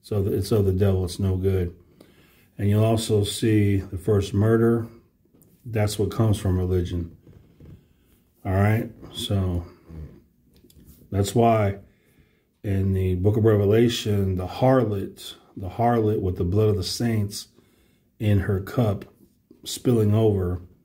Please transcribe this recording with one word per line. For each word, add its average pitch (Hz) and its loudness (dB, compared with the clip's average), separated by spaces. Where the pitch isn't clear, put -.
So 101 -2
the, 101 -2
it's 101 -2
of 104 2
the 95 2
devil, 95 2
it's - -10
no 95 0
good. 92 -2
And 101 -2
you'll 107 4
also 110 2
see 101 2
the 90 -6
first 101 0
murder. 113 2
That's 107 -2
what 98 -2
comes 107 0
from 92 -2
religion. 90 -4
All 95 -2
right, 104 2
so 92 -4
that's 98 -2
why 110 2
in 98 0
the 92 0
book 101 2
of 104 2
Revelation, 104 2
the 92 -4
harlot, 104 -2
the 95 -10
harlot 113 0
with 90 -4
the 95 -4
blood 104 2
of 98 0
the 90 -6
saints 110 -4
in 104 2
her 95 -2
cup 107 -2
spilling 110 0
over 98 0